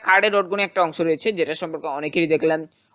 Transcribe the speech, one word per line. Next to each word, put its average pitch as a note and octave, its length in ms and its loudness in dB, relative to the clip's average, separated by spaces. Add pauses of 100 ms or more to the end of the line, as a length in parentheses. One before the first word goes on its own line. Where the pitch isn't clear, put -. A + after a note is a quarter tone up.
কার্ডে G3 280 4
ডট G3+ 160 2
গুণে G3+ 180 -2
একটা F#3+ 180 -2
অংশ E3 200 0
রয়েছে, E3 300 0
যেটা D#3+ 240 -2
সম্পর্কে D#3 320 -8
অনেকেরই D3+ 400 -2
দেখলাম D#3 400 0 (280)